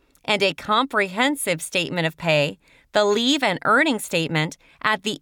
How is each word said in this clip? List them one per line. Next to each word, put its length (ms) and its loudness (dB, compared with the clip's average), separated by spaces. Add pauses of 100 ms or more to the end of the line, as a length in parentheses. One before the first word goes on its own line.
(240)
and 180 0
a 140 2
comprehensive 1040 0
statement 460 -2
of 100 -6
pay, 400 0 (360)
the 120 4
leave 380 2
and 200 0
earning 360 2
statement, 580 -2 (240)
at 220 -2
the 180 -6